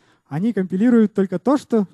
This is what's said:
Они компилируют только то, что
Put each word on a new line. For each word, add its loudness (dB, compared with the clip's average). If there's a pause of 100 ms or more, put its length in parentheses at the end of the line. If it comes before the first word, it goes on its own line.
(280)
Они -4
компилируют 0
только -2
то, 0
что -2